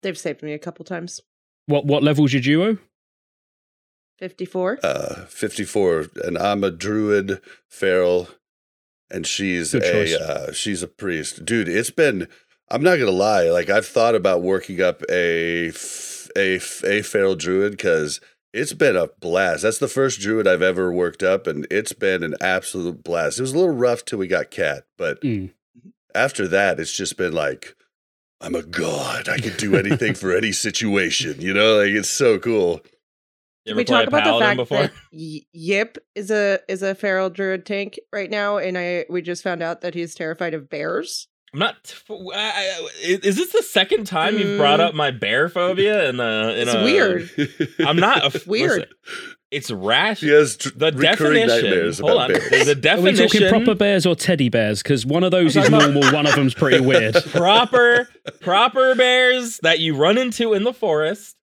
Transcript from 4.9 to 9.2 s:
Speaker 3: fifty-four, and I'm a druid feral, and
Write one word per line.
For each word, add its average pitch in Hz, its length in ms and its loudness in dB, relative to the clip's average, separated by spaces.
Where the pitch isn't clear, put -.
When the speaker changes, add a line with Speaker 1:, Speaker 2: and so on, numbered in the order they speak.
Speaker 3:
fifty-four, 95 800 -2
and 87 140 -4
I'm 101 260 0
a 98 60 2
druid 98 720 -2
feral, 90 600 0
and 85 160 -8